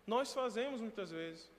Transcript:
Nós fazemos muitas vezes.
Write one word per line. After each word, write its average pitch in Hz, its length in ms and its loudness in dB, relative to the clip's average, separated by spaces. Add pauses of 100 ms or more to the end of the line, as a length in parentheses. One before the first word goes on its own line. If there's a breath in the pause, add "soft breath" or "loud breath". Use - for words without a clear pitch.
Nós 254 280 4
fazemos 254 480 0
muitas 208 300 -4
vezes. 165 480 -6